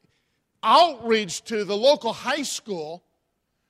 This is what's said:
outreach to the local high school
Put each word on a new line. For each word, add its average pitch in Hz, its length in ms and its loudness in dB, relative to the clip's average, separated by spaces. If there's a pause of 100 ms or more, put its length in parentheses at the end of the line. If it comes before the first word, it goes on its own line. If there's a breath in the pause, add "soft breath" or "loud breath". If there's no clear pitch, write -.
(640)
outreach 226 840 2
to 214 180 -4
the 196 120 -4
local 233 360 2
high 269 320 -6
school 170 580 -10 (680)